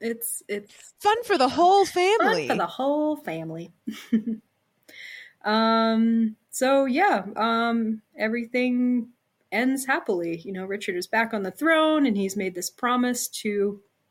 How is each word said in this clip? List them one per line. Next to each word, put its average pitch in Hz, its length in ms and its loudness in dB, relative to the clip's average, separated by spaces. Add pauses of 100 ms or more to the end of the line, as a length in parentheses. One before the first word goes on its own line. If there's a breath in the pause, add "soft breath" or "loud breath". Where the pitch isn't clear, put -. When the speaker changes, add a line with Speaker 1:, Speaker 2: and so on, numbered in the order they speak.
Speaker 1:
It's, 226 480 -6
it's - 500 -12
Speaker 2:
Fun 440 240 2
for 415 160 2
the 254 100 4
whole 370 380 6
Speaker 1:
fun 381 320 2
Speaker 2:
family. 427 300 0
Speaker 1:
for - 80 0
the 339 100 0
whole 294 500 -2
family. 165 600 -8
<laughs> - 60 -20 (1600 loud breath)
Um, 226 920 2 (140)
so 269 340 2
yeah, 269 400 2 (120)
um, 226 640 0 (140)
everything 247 920 -2 (440)
ends 254 340 0
happily. 175 520 -2
You 190 140 -12
know, 190 120 -8
Richard 196 320 -6
is 180 100 -4
back 226 280 0
on 208 80 -4
the 190 80 -6
throne, 311 560 2
and 220 100 0
he's 196 200 -2
made 190 180 -4
this 180 160 -8
promise 247 580 -2
to 202 520 -4 (300)